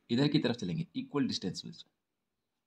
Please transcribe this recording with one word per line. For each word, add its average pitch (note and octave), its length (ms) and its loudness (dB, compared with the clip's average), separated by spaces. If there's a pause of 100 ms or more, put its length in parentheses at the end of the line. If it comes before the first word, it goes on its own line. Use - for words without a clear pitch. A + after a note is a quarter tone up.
इधर C3 180 4
की D3 120 4
तरफ A#2 160 0
चलेंगे, E2+ 400 -4
इक्वल C3 320 -2
डिस्टेंस - 380 -4
में। - 80 -12 (920)